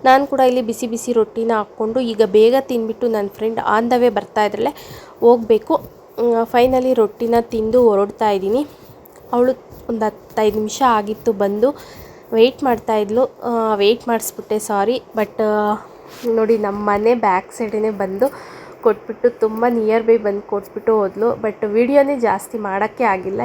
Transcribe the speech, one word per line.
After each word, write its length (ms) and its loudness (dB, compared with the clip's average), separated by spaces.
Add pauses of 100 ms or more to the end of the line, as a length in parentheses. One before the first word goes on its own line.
ನಾನು 240 4
ಕೂಡ 120 -4
ಇಲ್ಲಿ 220 2
ಬಿಸಿ 260 -6
ಬಿಸಿ 260 -6
ರೊಟ್ಟಿನ 380 0
ಹಾಕ್ಕೊಂಡು 480 -4
ಈಗ 260 -2
ಬೇಗ 340 4
ತಿಂದ್ಬಿಟ್ಟು 480 -4
ನನ್ನ 200 -2
ಫ್ರೆಂಡ್ 320 -6
on 300 0
the 120 2
way 80 4
ಬರ್ತಾ 360 -2
ಇದ್ರಲ್ಲೇ 280 -4 (460)
ಹೋಗ್ಬೇಕು. 580 4
ಮ್, 720 -4
finally 420 2
ರೊಟ್ಟಿನ 480 0
ತಿಂದು 480 2
ಹೊರಡ್ತಾ 400 0
ಇದ್ದೀನಿ. 380 -2 (680)
ಅವಳು 200 2 (360)
ಒಂದು 160 -2
ಹತ್ತೈದು 520 -2
ನಿಮಿಷ 300 -4
ಆಗಿತ್ತು 460 0
ಬಂದು 360 0 (640)
ವೆಯ್ಟ್ 300 2
ಮಾಡ್ತಾಯಿದ್ಲು. 800 -2
ಆ, 340 -2
ವೆಯ್ಟ್ 320 2
ಮಾಡಿಸ್ಬಿಟ್ಟೆ, 520 -4
ಸಾರಿ. 420 -2 (140)
But, 260 -4
ಆ, 340 0 (500)
ನೋಡಿ 320 2
ನಮ್ಮ 320 -4
ಮನೆ 260 2
ಬ್ಯಾಕ್ 360 0
ಸೈಡೇ 380 -4
ಬಂದು 380 -2 (540)
ಕೊಟ್ಬಿಟ್ಟು, 480 0
ತುಂಬ 400 -2
ನಿಯರ್ 340 0
ಬೈ 140 4
ಬಂದು 240 -2
ಕೊಟ್ಬಿಟ್ಟು 540 -4
ಹೋದ್ಲು. 460 -2
But 240 -4
ವಿಡಿಯೋನೇ 540 2
ಜಾಸ್ತಿ 380 -2
ಮಾಡೋಕ್ಕೆ 460 -4
ಆಗಿಲ್ಲ, 420 -2